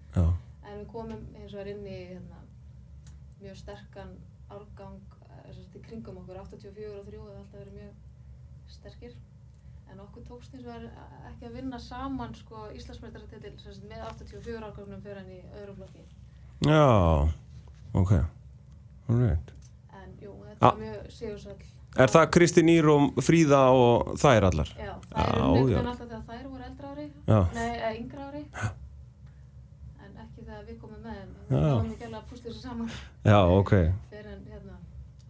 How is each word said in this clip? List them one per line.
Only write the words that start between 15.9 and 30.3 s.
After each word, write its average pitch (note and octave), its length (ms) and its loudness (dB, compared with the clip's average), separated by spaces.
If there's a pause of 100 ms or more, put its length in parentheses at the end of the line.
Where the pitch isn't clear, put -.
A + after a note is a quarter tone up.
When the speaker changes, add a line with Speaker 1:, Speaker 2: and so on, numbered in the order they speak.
Speaker 1:
Já, G#2 680 6 (640)
ok. F#2+ 220 2 (960)
All A#2 120 2
right. E2+ 320 0 (400)
Speaker 2:
En - 300 -18
jú, G3+ 180 -16
þetta G#3 220 -2
Speaker 1:
Ah. - 80 10
Speaker 2:
var G#3 100 -8
mjög A3 320 -12
sigursæll. G3+ 480 -12 (360)
Speaker 1:
Er B2+ 120 8
það D#3 220 8
Kristín E3+ 380 6
Ýr E3 200 6
og C#3+ 340 4
Fríða D3+ 380 6 (100)
og A#2+ 460 6
þær A2+ 320 6
allar? D#2 180 2
Speaker 2:
Já, - 280 -10 (180)
þær - 160 0
Speaker 1:
Já, - 160 2
Speaker 2:
unnu A2 260 4
Speaker 1:
já. G2 80 2
Speaker 2:
en - 80 0
alltaf - 220 -10
þegar A3 160 -12
þær A#3+ 260 -14
voru B3+ 140 -14
eldra C4+ 240 -14
ári. D4 220 -12 (180)
Speaker 1:
Já. G#2+ 100 6 (160)
Speaker 2:
Nei, A#3 240 -2
eh, A3+ 220 -6
yngra C#4 320 -12
ári. D4 180 -12
Speaker 1:
Já. - 200 -6 (1300)
Speaker 2:
En G3+ 160 -20
ekki A3+ 280 -18